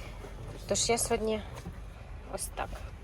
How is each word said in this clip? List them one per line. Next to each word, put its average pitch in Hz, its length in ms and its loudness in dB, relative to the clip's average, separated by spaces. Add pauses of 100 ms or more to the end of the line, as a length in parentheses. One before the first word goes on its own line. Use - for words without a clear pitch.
(680)
Тож 202 200 6
я 233 100 8
сьогодні 220 420 4 (960)
ось - 120 -2
так. - 220 -2 (360)